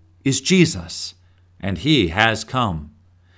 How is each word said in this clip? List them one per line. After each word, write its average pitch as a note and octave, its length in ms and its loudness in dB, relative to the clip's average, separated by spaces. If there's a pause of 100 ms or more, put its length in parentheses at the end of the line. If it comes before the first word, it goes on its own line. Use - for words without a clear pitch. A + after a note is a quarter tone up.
(240)
is C3+ 160 0
Jesus, - 760 0 (420)
and F#2+ 200 -4
he C3 300 2
has A2 360 0
come. F2+ 480 -4 (460)